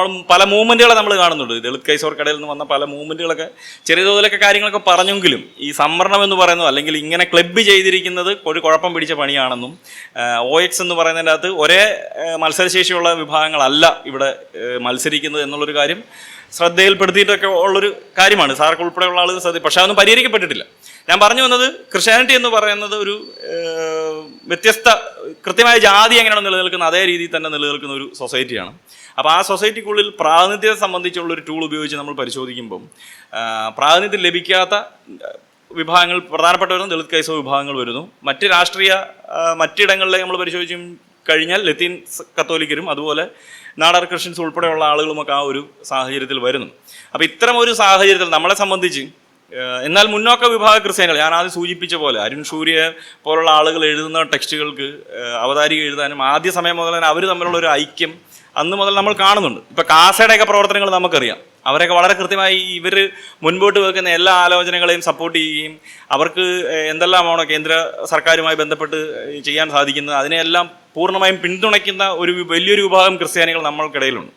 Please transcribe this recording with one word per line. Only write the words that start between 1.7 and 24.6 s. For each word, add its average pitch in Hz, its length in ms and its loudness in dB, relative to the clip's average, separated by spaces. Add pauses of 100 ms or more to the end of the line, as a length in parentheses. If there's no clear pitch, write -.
ക്രൈസ്തവർക്കിടയിൽ 151 520 -2
നിന്ന് 147 160 -10
വന്ന 143 100 -10
പല 143 180 -2 (120)
മൂവ്മെന്റുകളൊക്കെ 160 540 -6 (400)
ചെറിയ 175 200 2
തോതിലൊക്കെ 202 380 2
കാര്യങ്ങളൊക്കെ 202 420 2
പറഞ്ഞെങ്കിലും 185 560 2 (160)
ഈ 143 120 -8 (100)
സംവരണം 185 420 2
എന്ന് 196 180 0
പറയുന്നത് 170 300 4
അല്ലെങ്കിൽ 151 320 -2
ഇങ്ങനെ 165 200 -2 (100)
ക്ലബ്ബ് 175 360 2
ചെയ്തിരിക്കുന്നത് 185 760 2
ഒരു 160 140 -4
കുഴപ്പം 160 340 2
പിടിച്ച 160 280 -4
പണിയാണെന്നും, 131 520 -2 (500)
ഏഹ്, 120 180 -2 (100)
ഒ 165 140 4
എക്സ് 180 160 -4
എന്ന് 175 140 -4
പറയുന്നതിൻ്റെ 165 400 0
അകത്ത് 175 160 -4 (120)
ഒരേ, 180 200 6 (420)
ഏഹ്, 165 180 -4
മത്സരശേഷിയുള്ള 175 720 2 (100)
വിഭാഗങ്ങളല്ല 151 840 2
ഇവിടെ, 135 300 -4 (280)
ഏഹ്, 123 240 -6
മത്സരിക്കുന്നത് 147 600 -4
എന്നുള്ളൊരു 147 340 -8
കാര്യം 165 200 -2 (540)
ശ്രദ്ധയിൽപ്പെടുത്തിയിട്ടൊക്കെ 190 920 2 (160)
ഉള്ളൊരു 196 240 0 (280)
കാര്യമാണ്. 185 440 4
സാർക്ക് 160 200 2
ഉൾപ്പെടെയുള്ള 180 400 -2
ആളുകൾ 180 220 0
ശ്രദ്ധ-, 170 220 -2
പക്ഷേ 156 160 2
അതൊന്നും 196 180 2
പരിഹരിക്കപ്പെട്ടിട്ടില്ല. 208 640 2 (460)
ഞാൻ 180 140 2
പറഞ്ഞു 240 220 4
വന്നത് 247 220 2 (240)
ക്രിസ്ത്യാനിറ്റി 226 480 2
എന്ന് 240 160 -2
പറയുന്നത് 208 480 -2
ഒരു, 196 100 -4 (400)
ഏഹ്, 160 640 -6 (320)
വ്യത്യസ്ത, 214 380 0 (580)